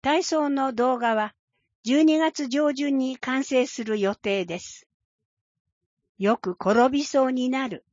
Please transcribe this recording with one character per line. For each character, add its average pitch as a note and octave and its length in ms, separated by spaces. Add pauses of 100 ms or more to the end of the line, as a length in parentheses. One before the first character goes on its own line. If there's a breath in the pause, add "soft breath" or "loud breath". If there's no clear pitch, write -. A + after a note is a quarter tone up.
体 D#4 220
操 D#4 260
の C4+ 240
動 B3 240
画 A#3 180
は G#3+ 200 (500)
十 C4+ 180
二 D#4 160
月 D#4 300
上 D4 260
旬 C#4+ 220
に C4 220
完 C4 260
成 B3+ 220
す - 180
る G#3+ 140
予 G3 160
定 G3 320
で E3+ 140
す。 - 260 (1300)
よ G#3 200
く F#3 140
転 A3 360
び C#4+ 160
そ C4+ 240
う B3+ 40
に B3+ 180
な C4 180
る。 F3+ 240